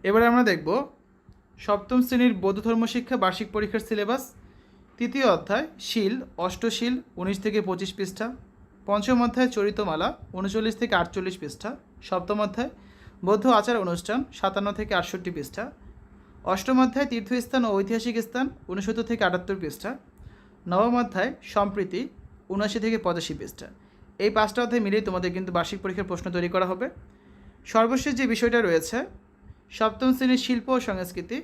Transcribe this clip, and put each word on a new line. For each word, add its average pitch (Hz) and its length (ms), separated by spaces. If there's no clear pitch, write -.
এবারে 220 220
আমরা 240 200
দেখব 156 180
সপ্তম 208 400
শ্রেণীর 247 260
বৌদ্ধ 196 240
ধর্ম 226 160
শিক্ষা 247 300
বার্ষিক 185 300
পরীক্ষার 214 340
সিলেবাস। 220 340
তৃতীয় 240 280
অধ্যায় 240 300
শীল, 214 260
অষ্টশীল, 226 480
উনিশ 196 240
থেকে 214 140
পঁচিশ 185 280
পৃষ্ঠা। 196 300
পঞ্চম 208 380
অধ্যায় 247 300
চরিতমালা, 202 520
ঊনচল্লিশ 214 420
থেকে 233 200
আটচল্লিশ 185 400
পৃষ্ঠা। 156 300
সপ্তম 185 380
অধ্যায় 226 240
বৌদ্ধ 202 180
আচার 233 260
অনুষ্ঠান, 180 340
সাতান্ন 196 300
থেকে 208 220
আটষট্টি 180 360
পৃষ্ঠা। 151 280
অষ্টম 254 320
অধ্যায় 262 260
তীর্থস্থান 240 580
ও - 80
ঐতিহাসিক 220 400
স্থান, 262 200
ঊনসত্তর 220 400
থেকে 226 180
আটাত্তর 185 340
পৃষ্ঠা। 165 300
নবম 226 300
অধ্যায় 208 280
সম্প্রীতি, 196 460
ঊনআশি 202 320
থেকে 226 220
পঁচাশি 170 320
পৃষ্ঠা। - 280
এই 214 120
পাঁচটা 214 280
অধ্যায় 233 220
মিলিয়ে 208 220
তোমাদের 180 280
কিন্তু 185 200
বার্ষিক 175 280
পরীক্ষার 185 260
প্রশ্ন 175 240
তৈরি 175 200
করা 185 160
হবে। 190 160
সর্বশেষ 254 480
যে 269 120
বিষয়টা 233 300
রয়েছে, 165 340
সপ্তম 220 380
শ্রেণীর 254 300
শিল্প 233 200
ও - 20
সংস্কৃতি। 185 560